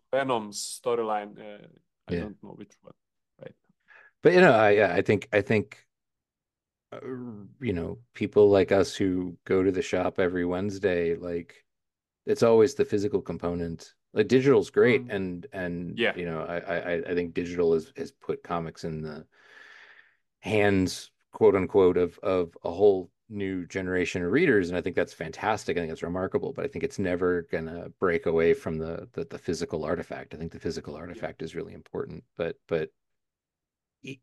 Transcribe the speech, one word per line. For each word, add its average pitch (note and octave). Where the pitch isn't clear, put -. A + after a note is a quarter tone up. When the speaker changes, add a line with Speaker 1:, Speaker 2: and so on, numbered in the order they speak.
Speaker 1:
Venom's A#2+
storyline. G#2+
Uh, G#2
I -
Speaker 2:
Yeah. E2+
Speaker 1:
don't G#2
know -
which -
one. -
Right. -
Speaker 2:
But, D#3+
you F3+
know, F3
I, A2
yeah, G2+
I F#2+
think, G#2
I G#2+
think, -
uh, -
you A#2+
know, F2
people G#2
like G2
us G2
who F#2
go F#2+
to F#2+
the F#2
shop F#2
every F2+
Wednesday, F2+
like, F2
it's G#2+
always A2+
the G2+
physical G2+
component. E2+
Like, G#2+
digital's B2+
great, A2+
Speaker 1:
Mm. A2+
Speaker 2:
and, F2+
and, F2
Speaker 1:
Yeah. A2
Speaker 2:
you F2
know, E2
I, E2+
I, F2+
I, F2
I F2
think E2+
digital F2
has, -
has -
put -
comics E2
in D#2
the D2+
hands, G2
quote G#2+
unquote, F#2
of, F2
of F#2
a F2+
whole F#2
new F#2+
generation F2+
of F2
readers, A#2
and F2
I F2
think E2
that's F2
fantastic. G2
I F2
think D#2+
that's E2
remarkable, F2+
but E2+
I E2+
think E2+
it's -
never F2+
gonna E2+
break E2+
away E2
from D#2+
the, E2
the, E2+
the -
physical E2
artifact. C2+
I -
think E2
the -
physical D#2
Speaker 1:
Yeah. D2+
Speaker 2:
artifact E2
is E2
really E2+
important, -
but, E2+
but D#2
e-, C3